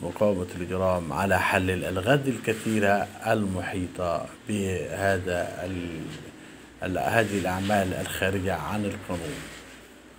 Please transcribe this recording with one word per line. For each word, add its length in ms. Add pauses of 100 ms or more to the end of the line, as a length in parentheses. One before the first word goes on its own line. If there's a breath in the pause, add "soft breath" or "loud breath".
مقاومة 460 (100)
الإجرام 560
على 260
حل 320
الألغاز 560
الكثيرة 800 (200)
المحيطة 960 (240)
بهذا 1160
ال-، 360 (840 loud breath)
ال-، 140
هذه 420
الأعمال 540
الخارجة 640
عن 300
القانون. 540 (800)